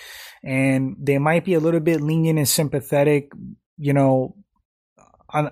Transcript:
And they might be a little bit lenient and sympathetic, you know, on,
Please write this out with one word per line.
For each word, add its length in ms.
And 560
they 180
might 260
be 100
a 60
little 200
bit 200
lenient 380
and 100
sympathetic, 840
you 140
know, 440
on, 240